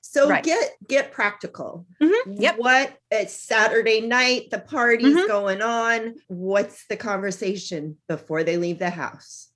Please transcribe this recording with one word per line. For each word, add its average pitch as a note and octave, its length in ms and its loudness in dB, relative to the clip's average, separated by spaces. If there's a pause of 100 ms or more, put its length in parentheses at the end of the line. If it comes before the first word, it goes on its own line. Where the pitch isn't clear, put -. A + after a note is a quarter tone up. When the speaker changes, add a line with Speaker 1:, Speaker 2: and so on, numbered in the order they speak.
Speaker 1:
So C#4+ 260 2
Speaker 2:
Right. D4 140 2
Speaker 1:
get, F4 300 0 (160)
get C4+ 240 0
practical. F#3+ 760 -6 (160)
Speaker 2:
Mm-hmm. E4+ 300 2 (100)
Yep. A3+ 160 2
Speaker 1:
What, B3+ 400 2 (140)
it's G#3 200 -2
Saturday A3 680 2
night, B3 500 0
the G#3+ 80 -6
party's A#3+ 560 2
Speaker 2:
Mm-hmm. F#4 140 2
Speaker 1:
going G3+ 340 0
on. A3+ 540 -2 (100)
What's F#3+ 640 -4
the G#3 80 -6
conversation F#3+ 1000 -6 (120)
before D#3+ 340 -4
they E3 140 0
leave F3 240 -4
the F3+ 100 -2
house? - 640 -12